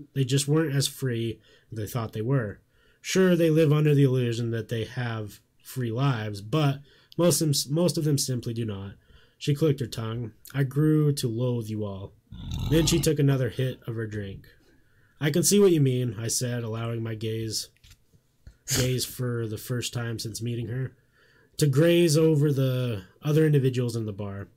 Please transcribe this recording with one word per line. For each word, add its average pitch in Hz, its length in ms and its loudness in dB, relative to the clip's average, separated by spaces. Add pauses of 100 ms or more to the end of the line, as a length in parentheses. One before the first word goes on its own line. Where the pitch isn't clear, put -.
(140)
they 135 100 2
just 139 220 0
weren't 156 260 0
as 139 140 0
free 117 540 -6 (320)
as 110 60 -10
they 101 80 -4
thought 113 260 -6
they 110 100 -6
were. 117 380 -2 (400)
Sure, 185 340 4
they 165 160 4
live 156 220 6
under 151 200 4
the 143 120 6
illusion 120 480 0
that 113 160 -4
they 113 160 -4
have 110 560 -8 (240)
free 123 260 -6
lives, 110 500 -2
but 143 400 0 (360)
most 170 240 4
of 160 80 0
them, 139 260 -2
most 170 240 2
of 147 60 -2
them 151 140 2
simply 120 360 -4
do 117 100 -4
not. 101 280 -8 (440)
She - 180 0
clicked 143 260 0
her 113 80 -6
tongue. 113 440 -8 (220)
"I 139 80 0
grew 151 520 2
to 143 120 -4
loathe 120 420 -4
you 107 160 -4
all." 98 300 -10 (560)
Then 156 160 4
she 160 140 2
took 151 180 0
another 139 300 2
hit 127 380 -6
of 117 100 -8
her 113 100 -6
drink. 101 400 -10 (760)
"I 151 100 -2
can 170 120 2
see 202 160 4
what 196 140 8
you 156 80 4
mean," 123 360 0
I 113 120 -6
said, 120 340 -4
allowing 113 400 -6
my 113 140 -6
gaze, 110 520 -6 (1080)
gaze 127 280 0
for 120 440 -6
the 107 100 -8
first 120 340 -6
time 117 280 -6
since 107 200 -10
meeting 117 280 -6
her, 127 280 -6 (600)
to 156 100 2
graze 165 500 4
over 156 360 4
the 127 500 -2 (200)
other 151 220 4
individuals 127 520 2
in 113 100 -4
the 107 60 -6
bar. 98 340 -8 (100)